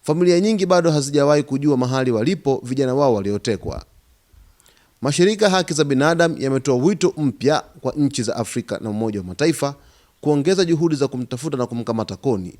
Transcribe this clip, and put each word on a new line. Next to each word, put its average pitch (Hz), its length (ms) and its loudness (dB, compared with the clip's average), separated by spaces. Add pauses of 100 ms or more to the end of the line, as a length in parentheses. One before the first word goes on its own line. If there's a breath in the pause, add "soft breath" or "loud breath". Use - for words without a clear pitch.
Familia 175 380 4
nyingi 202 260 2
bado 175 240 4
hazijawahi 147 520 2
kujua 139 340 0
mahali 127 340 0
walipo 131 540 0
vijana 131 300 -2
wao 135 200 4
waliotekwa. 101 720 -4 (1160 soft breath)
Mashirika 190 420 2
ya 196 60 4
haki 185 240 0
za 151 100 2
binadamu 160 540 2
yametoa 135 380 0
wito 165 400 2
mpya 143 460 0 (180)
kwa 131 120 -6
nchi 143 300 -2
za 107 140 -4
Afrika 113 460 -6
na 110 80 -6
Umoja 104 300 -4
wa 90 60 -12
Mataifa 143 480 -2 (460 soft breath)
kuongeza 151 440 2
juhudi 165 320 0
za 135 120 0
kumtafuta 127 480 -6
na 123 100 -2
kumkamata 113 500 -4
Kony. 98 440 -4